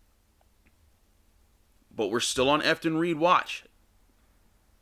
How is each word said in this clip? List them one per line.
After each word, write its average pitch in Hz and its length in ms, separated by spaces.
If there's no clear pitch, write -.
But 110 120
we're 113 140
still 131 280
on 147 140
Efton 160 380
Reed 170 180
watch. 170 460